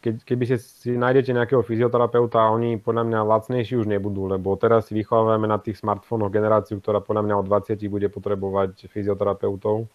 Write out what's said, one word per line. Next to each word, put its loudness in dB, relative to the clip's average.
keď, -4
keby -2
ste 0
si -12
nájdete 2
nejakého 2
fyzioterapeuta 2
a 4
oni 0
podľa -2
mňa 0
lacnejší 0
už -2
nebudú, -2
lebo 0
teraz 2
si -12
vychovávame 2
na 0
tých -8
smartfónoch -2
generáciu, 0
ktorá -2
podľa -2
mňa 0
od -6
dvadsiatich -2
bude -4
potrebovať -4
fyzioterapeutov -4